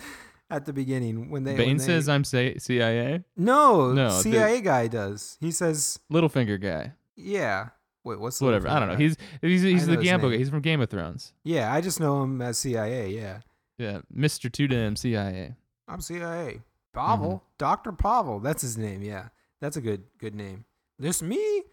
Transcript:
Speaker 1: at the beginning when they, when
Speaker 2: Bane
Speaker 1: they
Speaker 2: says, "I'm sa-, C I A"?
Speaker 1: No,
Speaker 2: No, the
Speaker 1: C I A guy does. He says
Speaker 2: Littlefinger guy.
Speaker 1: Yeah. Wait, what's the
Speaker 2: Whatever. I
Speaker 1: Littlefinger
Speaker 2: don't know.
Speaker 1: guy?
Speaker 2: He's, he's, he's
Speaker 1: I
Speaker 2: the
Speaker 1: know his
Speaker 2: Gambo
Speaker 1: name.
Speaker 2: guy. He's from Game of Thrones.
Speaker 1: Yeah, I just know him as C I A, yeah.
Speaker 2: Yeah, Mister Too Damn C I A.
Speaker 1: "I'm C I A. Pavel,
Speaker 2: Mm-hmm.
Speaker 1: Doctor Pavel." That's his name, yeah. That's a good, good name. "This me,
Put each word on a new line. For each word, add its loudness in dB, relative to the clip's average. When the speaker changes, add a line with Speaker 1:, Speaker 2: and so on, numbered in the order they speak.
Speaker 1:
at -6
the -8
beginning -2
when -4
they, -2
when 0
Speaker 2:
Bane 4
Speaker 1:
they 0
Speaker 2:
says, 2
"I'm 4
sa-, 0
C 0
I 4
A"? 0
Speaker 1:
No, 6
Speaker 2:
No, 4
the 2
Speaker 1:
C 4
I 6
A 2
guy 2
does. -6
He -4
says -2
Speaker 2:
Littlefinger 2
guy. -4
Speaker 1:
Yeah. -2
Wait, -8
what's -8
the 2
Speaker 2:
Whatever. 4
I 0
Speaker 1:
Littlefinger 2
Speaker 2:
don't 2
know. -2
Speaker 1:
guy? 2
Speaker 2:
He's, 2
he's, 4
he's 6
Speaker 1:
I 2
Speaker 2:
the 2
Speaker 1:
know 4
his 2
Speaker 2:
Gambo 4
Speaker 1:
name. 2
Speaker 2:
guy. 2
He's 0
from -2
Game 2
of 0
Thrones. -8
Speaker 1:
Yeah, -2
I 2
just -4
know 0
him -4
as -4
C -2
I -2
A, -4
yeah. -10
Speaker 2:
Yeah, -6
Mister -2
Too -2
Damn -2
C -2
I -4
A. -10
Speaker 1:
"I'm -12
C -10
I -8
A. -12
Pavel, 0
Speaker 2:
Mm-hmm. -8
Speaker 1:
Doctor -2
Pavel." 0
That's -2
his -6
name, -6
yeah. -10
That's -8
a -6
good, -4
good -10
name. -12
"This -4
me, -2